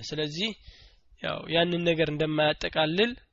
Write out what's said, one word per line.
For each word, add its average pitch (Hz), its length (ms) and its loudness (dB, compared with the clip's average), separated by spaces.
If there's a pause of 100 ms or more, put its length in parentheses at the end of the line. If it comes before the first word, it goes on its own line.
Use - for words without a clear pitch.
ስለዚህ 156 460 -4 (720)
ያው - 160 -4 (100)
ያንን 170 340 2
ነገር 165 260 2
እንደማያጠቃልል፣ 156 1000 0 (220)